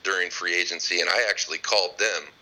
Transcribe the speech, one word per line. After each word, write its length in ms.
during 260
free 240
agency, 480
and 80
I 180
actually 300
called 400
them 260